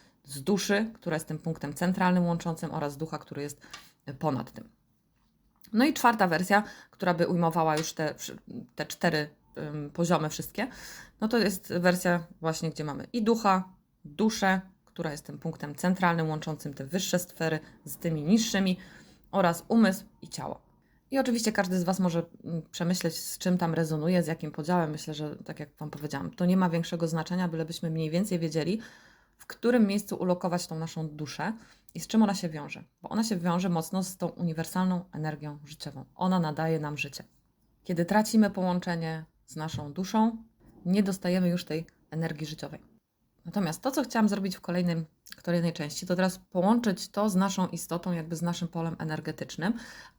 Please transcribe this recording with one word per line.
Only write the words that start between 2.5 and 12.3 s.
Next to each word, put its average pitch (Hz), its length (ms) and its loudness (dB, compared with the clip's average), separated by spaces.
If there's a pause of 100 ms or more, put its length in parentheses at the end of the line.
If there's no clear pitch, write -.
oraz 143 260 -4
ducha, 156 200 -6
który - 240 -10
jest, 147 200 -10 (440)
e, 139 80 -12
ponad 135 380 -2
tym. - 180 -16 (1040)
No 226 120 6
i 311 80 4
czwarta 220 340 4
wersja, 185 360 4 (280)
która 180 220 0
by 165 140 2
ujmowała 165 500 2
już 160 160 -4
te 151 200 -4
wsz-, - 240 -12 (380)
te 151 100 -6
cztery, 156 440 0 (280)
ym, 147 360 -8
poziomy 160 360 2
wszystkie, - 380 -6 (540)
no 220 60 0
to 240 100 2
jest 196 360 0
wersja 175 500 4 (180)